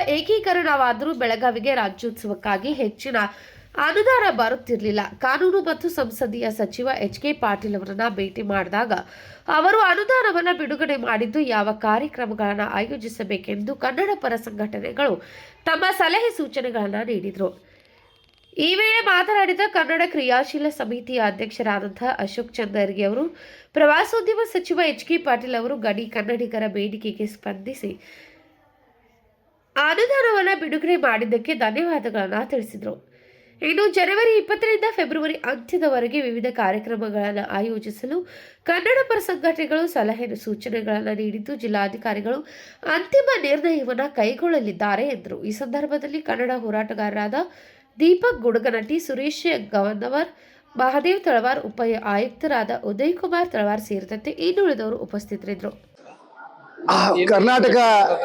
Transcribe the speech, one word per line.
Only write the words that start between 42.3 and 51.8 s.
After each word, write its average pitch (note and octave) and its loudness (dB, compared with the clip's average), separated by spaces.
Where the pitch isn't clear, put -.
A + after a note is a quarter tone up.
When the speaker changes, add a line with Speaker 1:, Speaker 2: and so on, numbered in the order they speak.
Speaker 1:
ಅಂತಿಮ A#4+ 2
ನಿರ್ಣಯವನ್ನ C#4+ 0
ಕೈಗೊಳ್ಳಲಿದ್ದಾರೆ G#3+ 0
ಎಂದರು. F3+ -10
ಈ G#3+ -4
ಸಂದರ್ಭದಲ್ಲಿ C#4+ -4
ಕನ್ನಡ A#3+ -2
ಹೋರಾಟಗಾರರಾದ G#3+ -4
ದೀಪಕ್ F#4 4
ಗುಡಗನಟ್ಟಿ, A#3 0
ಸುರೇಶ್ C#4 -4
ಗವನ್ನವರ್, G#3+ 0
ಮಹಾದೇವ್ C#4+ 2
ತಳವಾರ್, B3 2
ಉಪ A#3 -6